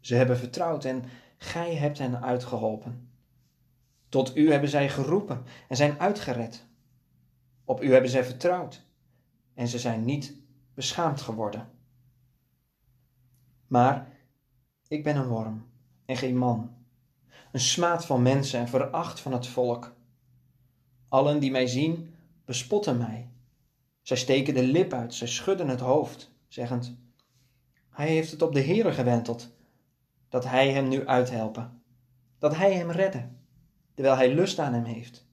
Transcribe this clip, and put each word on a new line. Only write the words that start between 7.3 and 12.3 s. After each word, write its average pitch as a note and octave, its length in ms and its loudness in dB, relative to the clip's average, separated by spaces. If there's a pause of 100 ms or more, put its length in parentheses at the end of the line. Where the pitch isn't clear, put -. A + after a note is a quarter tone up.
Op B2+ 180 -4
u C#3 100 4
hebben B2+ 180 8
zij B2+ 140 2
vertrouwd F3 600 -4 (680)
en A#2+ 140 -4
ze A#2+ 100 -4
zijn A2+ 260 -2
niet C#3+ 320 -4 (380)
beschaamd C#3+ 460 -2
geworden. A2 500 -6 (2000)